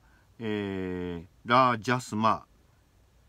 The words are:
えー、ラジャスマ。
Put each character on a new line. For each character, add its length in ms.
え 840
ー、 20
ラ 300
ジ 140
ャ 80
ス 160
マ。 280